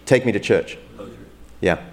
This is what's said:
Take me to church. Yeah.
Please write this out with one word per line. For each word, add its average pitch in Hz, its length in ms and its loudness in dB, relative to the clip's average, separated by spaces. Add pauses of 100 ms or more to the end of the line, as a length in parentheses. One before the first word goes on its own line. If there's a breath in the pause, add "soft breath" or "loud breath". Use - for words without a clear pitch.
Take 127 200 4
me 117 60 0
to 98 80 -2
church. - 380 0 (840)
Yeah. 87 220 0 (100)